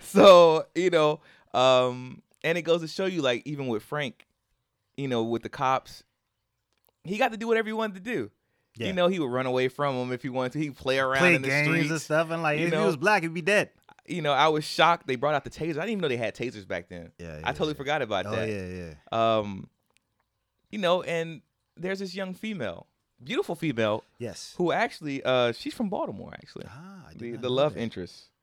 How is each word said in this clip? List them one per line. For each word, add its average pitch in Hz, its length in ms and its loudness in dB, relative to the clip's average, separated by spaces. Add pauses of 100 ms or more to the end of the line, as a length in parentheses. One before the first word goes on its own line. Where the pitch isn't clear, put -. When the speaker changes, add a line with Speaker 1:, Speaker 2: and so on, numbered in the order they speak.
Speaker 1:
So, 175 720 10
you 175 160 2
know, 151 300 2 (340)
um, 127 640 2 (240)
and 170 140 0
it 170 40 -6
goes 165 200 0
to 160 60 -10
show 190 180 -6
you, 185 160 -4
like, 123 240 0
even 139 220 -6
with 110 140 -2
Frank, 147 440 -8 (720)
you 139 100 -6
know, 120 160 0
with 117 180 -2
the - 60 -10
cops, - 540 -4 (1000)
he 185 120 -6
got 240 160 0
to 220 60 -12
do 226 100 -6
whatever 220 200 2
he 220 40 -6
wanted 220 220 -4
to 190 60 -16
do. 180 300 -6 (460)
Speaker 2:
Yeah. 117 120 -4
Speaker 1:
You 190 40 -4
know, 180 160 4
he 185 100 0
would 139 120 0
run 127 160 -2
away 127 220 2
from 143 280 -2
'em 127 160 -4
if 123 100 -8
he 139 60 -6
wanted 127 240 -4
to. 147 60 -8
He'd 151 180 -6
play 131 220 0
around 135 220 2
Speaker 2:
Play 175 140 6
Speaker 1:
in 135 80 0
the 135 60 -4
Speaker 2:
games 147 200 2
Speaker 1:
streets. 156 220 0
Speaker 2:
and 160 100 -2
stuff, 160 300 -2
and, 165 120 -6
like, 151 180 0
Speaker 1:
You 170 60 0
Speaker 2:
if 170 60 0
he 156 60 0
Speaker 1:
know? 160 80 2
Speaker 2:
was 165 120 0
black, 190 240 2
he'd 165 120 -6
be 180 80 -4
dead. 190 280 2 (360)
Speaker 1:
You 143 160 -6
know, 147 100 0
I 143 160 4
was 151 160 0
shocked 170 420 2
they 131 100 -2
brought 143 180 -2
out 139 100 -2
the 113 60 -12
taser. 156 260 -8
I 147 100 -6
didn't 233 40 -6
even 208 100 -4
know 165 80 -2
they 120 80 0
had 113 180 -4
tasers 117 320 -8
back 90 220 -8
then. 85 300 -16
Speaker 2:
Yeah, 80 260 -12
Speaker 1:
I 117 80 -2
totally 156 200 -2
Speaker 2:
yeah. 147 40 -8
Speaker 1:
forgot 143 260 -4
about 101 240 -2
Speaker 2:
Oh, 107 60 -6
Speaker 1:
that. 110 160 -4
Speaker 2:
yeah, 98 180 -6 (460)
yeah. 113 260 2
Speaker 1:
Um, 101 300 -8 (1000)
you 208 80 -10
know, 180 240 2
and 165 400 -6 (340)
there's 190 220 -6
this 190 160 -10
young 190 200 -8
female, 139 520 -8 (360)
beautiful 214 320 -4
female, 113 480 0 (160)
Speaker 2:
Yes. - 380 -12
Speaker 1:
who 170 160 0
actually, 151 500 -4
uh, 123 300 2
she's - 220 -10
from 220 160 -4
Baltimore, 175 420 -8
actually. - 360 -16
Speaker 2:
Ah, 175 400 -20
I - 40 -20
did - 80 -20
Speaker 1:
The, 120 120 -10
Speaker 2:
not 113 100 -10
Speaker 1:
the 127 60 -4
Speaker 2:
know 123 60 2
Speaker 1:
love 139 200 2
Speaker 2:
that. 95 60 -8
Speaker 1:
interest. 95 440 -8 (180)